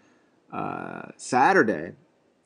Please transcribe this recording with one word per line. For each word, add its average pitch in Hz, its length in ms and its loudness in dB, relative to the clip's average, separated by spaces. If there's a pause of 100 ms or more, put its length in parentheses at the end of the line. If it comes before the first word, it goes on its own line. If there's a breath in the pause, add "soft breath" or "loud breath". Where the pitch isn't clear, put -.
(520 soft breath)
uh, 50 640 -10
Saturday, 123 760 2 (540)